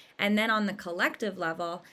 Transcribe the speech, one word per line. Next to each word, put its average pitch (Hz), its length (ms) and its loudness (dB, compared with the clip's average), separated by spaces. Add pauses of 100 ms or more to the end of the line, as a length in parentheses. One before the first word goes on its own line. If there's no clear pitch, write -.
(180)
And 202 200 4
then 220 120 4
on 214 160 2
the 196 80 -2
collective 202 640 -2
level, 170 560 -4